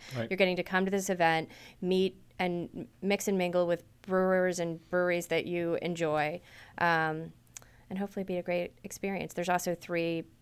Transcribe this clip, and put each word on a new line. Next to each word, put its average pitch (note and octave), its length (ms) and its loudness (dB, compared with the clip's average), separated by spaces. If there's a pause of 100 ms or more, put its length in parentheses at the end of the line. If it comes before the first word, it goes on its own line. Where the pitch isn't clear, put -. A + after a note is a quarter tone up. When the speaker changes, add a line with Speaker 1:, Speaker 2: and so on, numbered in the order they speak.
(160)
Speaker 1:
Right. A#2 140 -4
Speaker 2:
You're F#3+ 80 -2
getting F#3 200 4
to F3 60 -2
come F#3 220 2
to F#3+ 60 0
this F#3+ 180 0
event, E3 400 2 (320)
meet F#3 400 2 (160)
and F3 380 -2
m-, - 120 -10 (140)
mix G3+ 280 0
and G3 80 2
mingle F3+ 280 2
with E3+ 180 0 (200)
brewers F#3 560 2
and E3 300 -4
breweries F3+ 380 2
that E3 200 0
you E3+ 340 0
enjoy, D#3+ 600 -2 (380)
um, D#3+ 520 0 (580)
and F#3+ 80 -8
hopefully G3 280 -6
be F#3 120 -4
a F3 60 -4
great F3 300 -2 (100)
experience. G3 500 -6
There's F3 160 -4
also F3+ 240 2
three E3+ 520 -2 (160)